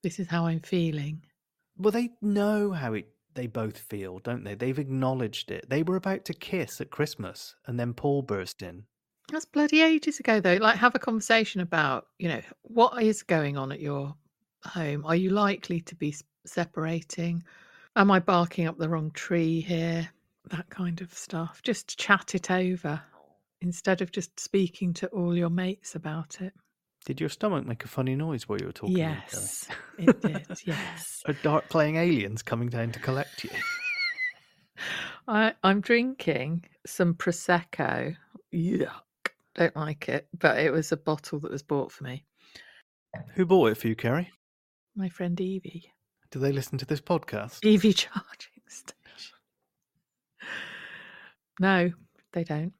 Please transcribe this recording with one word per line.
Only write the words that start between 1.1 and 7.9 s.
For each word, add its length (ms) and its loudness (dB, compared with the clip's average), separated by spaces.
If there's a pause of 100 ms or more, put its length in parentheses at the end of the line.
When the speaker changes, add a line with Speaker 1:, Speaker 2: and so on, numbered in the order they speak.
Speaker 2:
Well, 160 2
they 200 -2 (100)
know 500 2
how 220 -4
it, 140 -6 (260)
they 140 -6
both 320 -4
feel, 400 -10
don't 240 -6
they? 100 -10
They've 240 -4
acknowledged 720 -2
it. 200 -10
They 120 0
were 140 0
about 300 -2
to 100 -8
kiss 460 -6
at 100 -8
Christmas, 640 -6 (100)
and 140 -6
then 160 -4